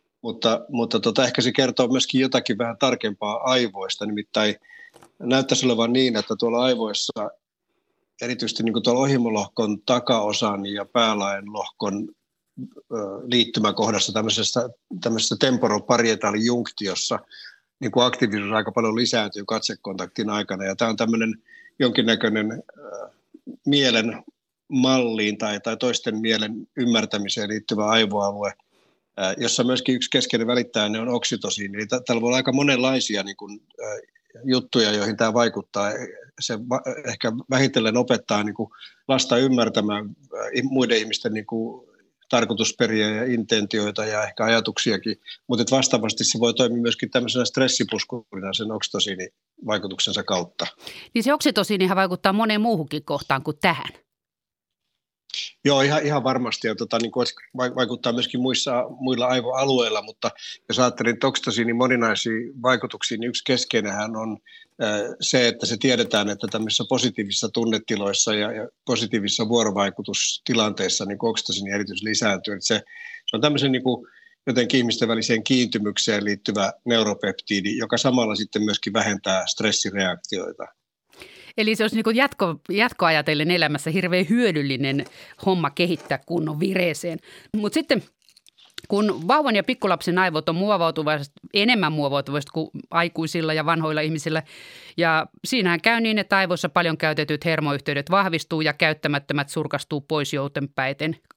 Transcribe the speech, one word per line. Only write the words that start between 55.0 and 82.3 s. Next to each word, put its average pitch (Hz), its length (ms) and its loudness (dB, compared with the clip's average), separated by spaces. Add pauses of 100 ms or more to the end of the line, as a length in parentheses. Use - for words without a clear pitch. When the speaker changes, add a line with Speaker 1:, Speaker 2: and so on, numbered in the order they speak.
Speaker 1:
Joo, 139 180 6
ihan, 147 240 2
ihan 143 180 0
varmasti. 123 440 -2
Ja 107 60 -2
tota, 117 240 -2
niin 113 140 -2
kuin, 123 140 0 (300)
vai-, 127 180 -2
vaikuttaa 120 380 0
myöskin 123 280 -2
muissa, 127 440 0 (160)
muilla 127 260 0
aivoalueilla, 123 760 2
mutta 107 280 -6 (380)
jos 110 100 0
ajattelin, 123 360 2
että 139 120 0
oksitosiinin 117 500 0
moninaisia 120 560 2 (300)
vaikutuksia, 117 560 0
niin 117 100 -4
yksi - 160 -4
keskeinenhän 107 720 0
on, 110 220 -6 (440)
ö, 107 380 -2
se, 123 280 4
että 113 180 -2
se 117 140 -2
tiedetään, 113 480 2
että 104 220 -4
tämmöisissä 110 380 -2
positiivisissa 117 600 -2
tunnetiloissa 107 840 0
ja, 107 180 0
ja 110 160 -8 (160)
positiivisissa 110 640 0
vuorovaikutustilanteissa 104 1600 0
niin 101 160 -6
oksitosiinin 101 540 -4
eritys 101 280 -6
lisääntyy. 104 520 0
Eli 95 80 -10
se, 107 200 0 (440)
se - 100 -2
on 110 40 -4
tämmöisen, 139 320 4
niin 127 100 0
kuin, 127 240 0 (400)
jotenkin 123 320 2
ihmisten 117 300 2
väliseen 113 360 0
kiintymykseen 107 800 0
liittyvä 101 480 -2 (120)
neuropeptiidi, 104 920 0
joka 117 220 -2
samalla 123 360 2
sitten 104 280 -4
myöskin 104 300 -2
vähentää 98 540 -2
stressireaktioita. 95 1160 -4 (920)
Speaker 2:
Eli 220 200 2
se 220 80 2
olisi, 214 120 0
niin 220 80 2
kuin, 220 120 2
jatko-, 202 520 0